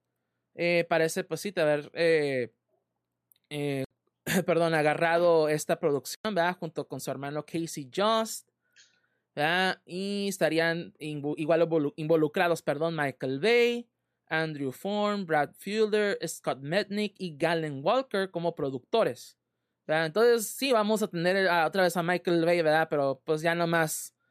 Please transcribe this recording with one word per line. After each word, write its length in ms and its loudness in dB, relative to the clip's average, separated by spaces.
eh, 300 2
parece, 360 0
pues, 180 -8
sí, 100 -6
de 100 -2
haber, 320 0
eh, 600 0
eh, 340 -4
<clears throat> 200 0
perdón, 280 2
agarrado 760 4
esta 300 -2
producción, 540 -2
¿verdad? 240 0
Junto 300 -8
con 120 -12
su 120 -8
hermano 340 -8
Casey 480 -8
Jost, 560 -2
¿verdad? 500 0
Y 440 -6
estarían 680 0
invo-, 380 -6
igual 240 2
involu-, 340 0
involucrados, 680 2
perdón, 340 -2
Michael 440 -4
Bay, 500 2
Andrew 440 -4
Form, 540 -2
Brad 280 0
Fielder, 640 -2
Scott 320 -6
Mednick 580 -4
y 180 -10
Galen 480 -2
Walker 480 0
como 240 -4
productores, 800 -2
¿verdad? 220 0
Entonces, 400 4
sí, 240 -2
vamos 320 2
a 60 -2
tener 400 0
a, 180 2
otra 160 0
vez 140 2
a 40 0
Michael 440 0
Bay, 160 2
¿verdad? 280 2
Pero, 360 -2
pues, 160 -2
ya 120 2
nomás 640 0